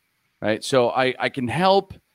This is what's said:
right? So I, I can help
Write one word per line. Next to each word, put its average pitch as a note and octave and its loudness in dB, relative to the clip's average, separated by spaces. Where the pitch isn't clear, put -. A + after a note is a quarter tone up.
right? G#2+ -4
So B2 2
I, B2+ 0
I B2+ -2
can B2 -6
help F#3+ 2